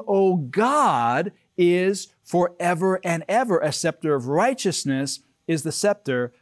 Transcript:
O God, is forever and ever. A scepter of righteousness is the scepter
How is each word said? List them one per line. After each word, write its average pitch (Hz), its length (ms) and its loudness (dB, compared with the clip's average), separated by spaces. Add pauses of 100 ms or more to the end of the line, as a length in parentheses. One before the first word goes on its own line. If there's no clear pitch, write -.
O 196 280 4
God, 175 960 0 (260)
is 180 500 2 (160)
forever 180 800 0
and 165 240 -2
ever. 214 320 2
A 151 120 0
scepter 156 440 -2
of 123 120 -4
righteousness 143 920 -2 (280)
is 160 160 -2
the 156 80 -4
scepter 139 600 -2 (100)